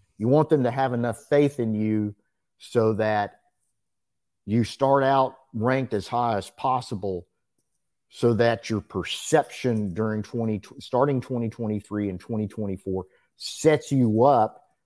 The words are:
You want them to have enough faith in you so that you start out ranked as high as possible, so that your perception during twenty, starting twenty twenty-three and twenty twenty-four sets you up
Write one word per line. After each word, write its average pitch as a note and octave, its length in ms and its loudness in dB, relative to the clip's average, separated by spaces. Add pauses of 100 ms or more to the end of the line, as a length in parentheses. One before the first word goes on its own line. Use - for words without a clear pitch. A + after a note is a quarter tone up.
(180)
You G#2+ 100 -2
want D3 220 4
them C#3+ 140 4
to A#2+ 80 0
have C3 220 -2
enough A#2+ 360 -4
faith C#3+ 300 2
in A2 160 -2
you G#2+ 400 -2 (420)
so A2 360 0
that G#2 460 -2 (1080)
you A2 180 2
start C3+ 400 2
out C3+ 320 2 (180)
ranked B2 400 0
as G2+ 140 -4
high A#2 300 0
as F#2+ 120 -6
possible, G2+ 800 -6 (800)
so A#2+ 240 2
that A2+ 360 2
your G#2+ 120 -2
perception G#2+ 1120 -2
during G#2+ 300 -4
twenty, A2+ 380 -4 (180)
starting C3 420 0
twenty A#2 280 -4
twenty-three G#2 600 -4
and F2+ 100 -8
twenty G#2+ 280 -4
twenty-four F#2+ 580 -6 (320)
sets - 540 0
you A#2 320 4
up B2 400 2 (220)